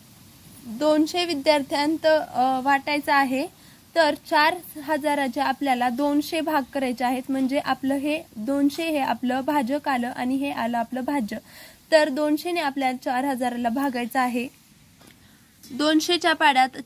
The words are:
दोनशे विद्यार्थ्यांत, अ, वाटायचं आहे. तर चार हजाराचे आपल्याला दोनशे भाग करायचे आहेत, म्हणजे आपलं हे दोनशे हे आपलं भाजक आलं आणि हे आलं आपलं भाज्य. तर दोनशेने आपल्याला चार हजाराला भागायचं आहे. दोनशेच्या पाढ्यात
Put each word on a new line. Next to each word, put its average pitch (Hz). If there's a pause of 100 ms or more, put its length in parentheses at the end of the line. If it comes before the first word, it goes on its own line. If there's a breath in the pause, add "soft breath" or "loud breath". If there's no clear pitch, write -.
(680)
दोनशे 302
विद्यार्थ्यांत, 302
अ, 262
वाटायचं 285
आहे. 277 (480 loud breath)
तर 311 (160)
चार 320 (300)
हजाराचे 285
आपल्याला 254
दोनशे 294
भाग 302 (120)
करायचे 254
आहेत, 262
म्हणजे 269
आपलं 262
हे 294 (140)
दोनशे 277
हे 302
आपलं 254
भाजक 285
आलं 247
आणि 254
हे 277
आलं 233
आपलं 240
भाज्य. 254 (560 loud breath)
तर 302
दोनशेने 302
आपल्याला 269
चार 262
हजाराला 247
भागायचं 247
आहे. 247 (1200 soft breath)
दोनशेच्या 311
पाढ्यात 269 (180)